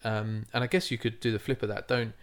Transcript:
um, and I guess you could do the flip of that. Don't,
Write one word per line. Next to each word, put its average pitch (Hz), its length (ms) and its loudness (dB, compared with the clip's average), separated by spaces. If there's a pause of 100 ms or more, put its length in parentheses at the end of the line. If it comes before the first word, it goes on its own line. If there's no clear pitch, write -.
um, 110 500 -2
and 120 100 2
I 123 40 2
guess - 220 2
you 120 80 0
could 117 220 -2
do 120 120 2
the 107 80 2
flip 131 220 0
of 104 80 2
that. 104 180 -4
Don't, 120 360 2